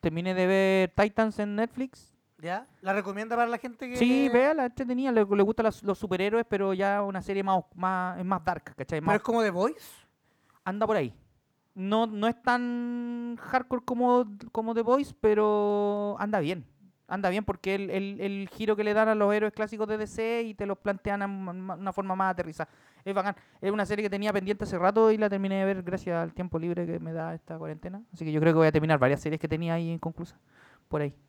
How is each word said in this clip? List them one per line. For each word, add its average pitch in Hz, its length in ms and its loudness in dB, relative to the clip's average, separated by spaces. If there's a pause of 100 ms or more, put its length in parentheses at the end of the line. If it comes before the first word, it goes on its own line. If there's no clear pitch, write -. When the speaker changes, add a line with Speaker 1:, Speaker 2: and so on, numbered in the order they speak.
Speaker 1:
Terminé 175 340 -2
de 185 120 2
ver 190 480 4
Titans 214 440 0
en 208 160 -4
Netflix. 240 580 -6 (260)
Speaker 2:
¿Ya? 185 280 -8 (140)
¿La 190 120 -2
recomienda 208 440 -2
para 240 120 2
la 233 100 -4
gente 247 300 -10
que 247 80 -8
Speaker 1:
Sí, 262 320 4
véala, 262 380 4
entretenida, 254 460 -2
le, 220 120 6
le 202 200 4
gustan 220 220 0
los, - 180 -2
los 196 120 0
superhéroes, 208 520 0
pero 196 260 0
ya 196 280 0
una 190 200 -6
serie 196 220 -2
más 190 140 2
os-, - 180 -8
más, 185 420 -2
es 185 60 -6
más 180 200 -2
dark, 170 200 -2
¿cachai? - 340 -6
Speaker 2:
¿Pero 156 80 -4
Speaker 1:
Más 202 100 4
Speaker 2:
es 208 60 0
como 233 200 0
The 208 80 2
Voice? 196 360 -2 (760)
Speaker 1:
anda 202 200 -2
por 214 120 2
ahí. 131 180 0 (600)
No, 208 320 2
no 214 180 -2
es 240 160 -2
tan 240 1000 -2
hardcore 254 440 -2
como, 247 400 2 (260)
como 226 240 -4
The 226 80 0
Voice, 254 380 2
pero 208 1000 2
anda 208 220 0
bien. 156 260 -4 (400)
Anda 190 240 0
bien 202 140 0
porque 190 320 -2
el, 196 140 -4
el, 196 300 -4
el 196 280 -4
giro 214 260 0
que 208 80 0
le 208 120 2
dan 220 140 6
a 220 60 4
los 208 180 4
héroes 208 200 2
clásicos 214 340 -4
de 214 120 -4
D 214 80 -4
C 226 360 -2
y 220 120 -6
te 202 120 -6
los 196 120 -4
plantean 202 440 -4
a 196 60 -2
ma-, 190 240 -8
ma-, 185 240 -8
una 190 160 -6
forma 190 240 -2
más 190 160 2
aterrizada. 165 360 -6 (360)
Es 196 100 -4
bacán. 196 220 0 (240)
Es 196 100 -2
una 208 160 0
serie 208 160 -2
que 208 80 -2
tenía 202 220 -2
pendiente 202 320 -2
hace 190 140 -4
rato 214 340 6
y 220 60 2
la 214 100 2
terminé 196 300 0
de 190 80 2
ver 190 160 0
gracias 180 380 -4
al 170 120 -4
tiempo 180 260 -4
libre 170 280 -2
que 170 120 -4
me 160 140 -8
da 165 220 -6
esta 160 240 -14
cuarentena. 160 440 -10 (120)
Así 170 100 -10
que 156 80 -2
yo 156 80 4
creo 160 140 8
que 160 40 6
voy 160 100 8
a 151 40 4
terminar 156 260 4
varias 135 220 4
series 156 200 -4
que 160 80 -4
tenía 165 260 -2
ahí 165 160 -2
inconclusas, 165 480 -8 (540)
por 151 100 -2
ahí. 143 100 -4 (160)